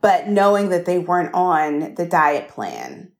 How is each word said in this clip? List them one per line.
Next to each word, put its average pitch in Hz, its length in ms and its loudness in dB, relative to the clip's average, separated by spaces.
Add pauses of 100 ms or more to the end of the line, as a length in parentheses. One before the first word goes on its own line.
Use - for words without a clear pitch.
but 190 280 2
knowing 202 400 4
that 175 160 -2
they 180 160 0
weren't 175 340 -2
on 156 600 0
the 175 100 -4
diet 156 400 2
plan. 67 720 -12